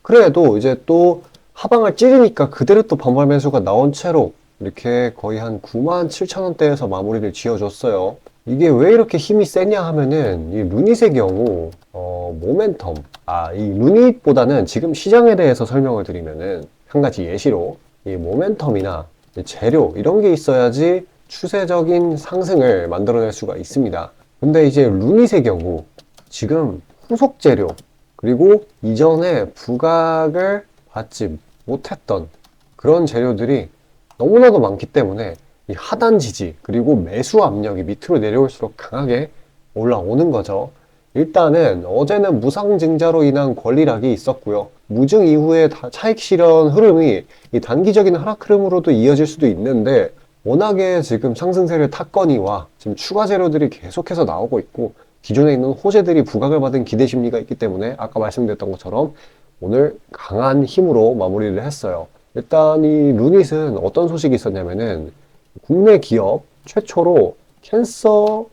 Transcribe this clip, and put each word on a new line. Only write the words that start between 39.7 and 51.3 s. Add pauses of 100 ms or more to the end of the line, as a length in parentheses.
올라오는
거죠. (440)
일단은
어제는
무상증자로
인한
권리락이
있었고요. (180)
무증
이후에
다
차익
실현
흐름이 (280)
이
단기적인
하락
흐름으로도
이어질
수도
있는데 (320)
워낙에
지금